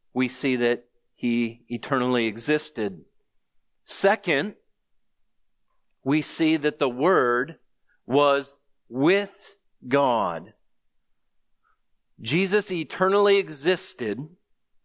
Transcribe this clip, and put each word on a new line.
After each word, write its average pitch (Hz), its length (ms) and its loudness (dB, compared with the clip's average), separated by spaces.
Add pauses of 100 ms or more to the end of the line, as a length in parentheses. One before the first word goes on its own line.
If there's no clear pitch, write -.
(140)
We 127 160 0
see 131 280 -2
that 120 280 0 (300)
he 117 520 -2
eternally 123 600 0
existed. 110 760 -4 (800)
Second, 196 720 0 (1500)
we 147 180 0
see 160 340 0
that 147 240 -2
the 135 100 0
Word 131 720 0 (460)
was 139 540 0 (280)
with 175 680 -2 (320)
God. 110 640 0 (1700)
Jesus 180 500 0
eternally 196 680 2
existed 151 880 -4 (580)